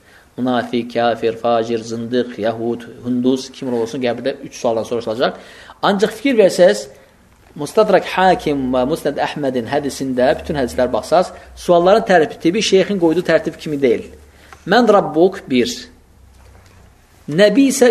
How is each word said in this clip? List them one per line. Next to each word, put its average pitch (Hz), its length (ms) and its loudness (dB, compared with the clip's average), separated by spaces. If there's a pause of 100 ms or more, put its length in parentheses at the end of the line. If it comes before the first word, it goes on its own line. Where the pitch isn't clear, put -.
(360)
Münafiq, 120 560 -4
kafir, 117 480 0
facir, 117 380 0
zındıq, 117 600 -6
yahud, 113 440 -4 (240)
hindus, 127 440 0
kim 131 200 -10
olur 117 160 -2
olsun, 131 180 -8
qəbirdə 120 300 -4 (100)
üç - 160 -16
sualdan 113 240 -2
soruşulacaq. 117 540 -4 (440)
Ancaq 196 300 2
fikir 277 240 -2
versəz, 190 520 4 (680)
Mustadrak 185 560 2
Hakim 156 600 0
və 127 100 0
Musnad 147 320 -4
Əhmədin 135 540 -4
hədisində, 135 640 -2
bütün 160 240 -6
hədislər 127 320 -2
baxsaz, 165 380 0 (260)
sualların 180 480 4
tərtibi 170 560 2
şeyxin 190 400 2
qoyduğu 165 240 0
tərtib 160 320 0
kimi 147 240 -8
deyil. 113 300 0 (560)
"Mən 214 260 4
Rabbuk" 170 560 2
bir. 123 220 0 (1600)
Nəbi 208 420 4
isə 247 180 4